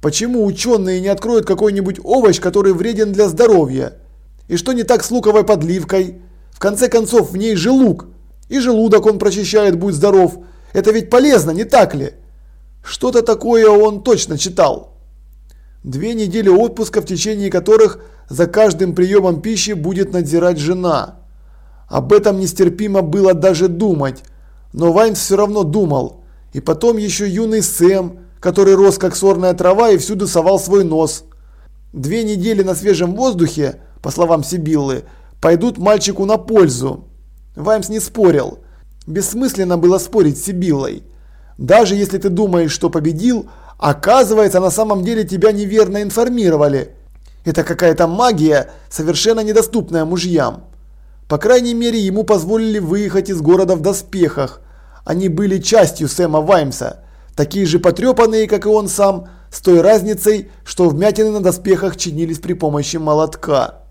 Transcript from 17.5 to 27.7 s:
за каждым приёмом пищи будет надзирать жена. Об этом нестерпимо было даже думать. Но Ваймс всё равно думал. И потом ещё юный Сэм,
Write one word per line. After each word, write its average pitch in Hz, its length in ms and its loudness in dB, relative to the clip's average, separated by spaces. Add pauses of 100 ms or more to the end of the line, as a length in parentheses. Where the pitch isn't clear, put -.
за 156 180 0
каждым 180 460 2
приёмом 185 480 2
пищи 214 300 -4
будет 190 420 -4
надзирать 170 460 0
жена. 165 640 -4 (680)
Об 135 260 0
этом 202 260 2
нестерпимо 190 600 0
было 185 320 2
даже 175 340 2
думать. 165 560 -2 (500)
Но 170 180 2
Ваймс 208 280 2
всё 196 180 -2
равно 208 260 0
думал. 151 600 -4 (300)
И 139 60 -8
потом 214 380 0
ещё 208 280 -4
юный 214 360 -2
Сэм, 180 580 0 (200)